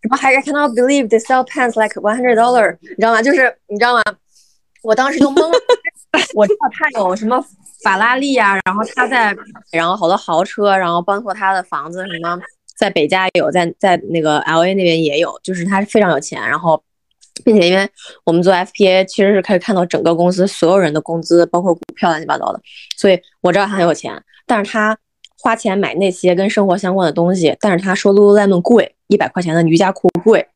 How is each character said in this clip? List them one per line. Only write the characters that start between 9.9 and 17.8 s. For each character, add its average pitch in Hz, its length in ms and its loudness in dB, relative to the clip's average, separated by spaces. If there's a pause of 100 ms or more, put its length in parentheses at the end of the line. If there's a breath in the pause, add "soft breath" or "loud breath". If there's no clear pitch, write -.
好 180 100 -2
多 185 100 2
豪 175 280 -2
车， 202 320 0
然 185 120 0
后 170 140 0
包 202 180 -2
括 208 140 -8
他 196 180 -2
的 190 120 -2
房 151 260 -10
子 185 160 -10
什 170 140 -12
么， 170 180 -6 (400)
在 208 100 0
北 160 200 0
加 185 180 0 (100)
有， 160 140 0
在， 170 260 -2
在 175 240 0 (100)
那 165 120 -2
个 151 160 0
L 165 260 0
A 185 100 0
那 196 100 -2
边 165 180 0
也 147 160 -2
有， 135 240 -2
就 190 100 -8
是 175 120 -6
他 196 180 -2
非 208 180 0
常 185 120 2
有 143 80 0
钱。 - 200 -12
然 117 160 -4
后， 160 240 0 (640)
并 214 160 4
且 170 80 4
因 185 80 2
为 196 140 -2 (320 loud breath)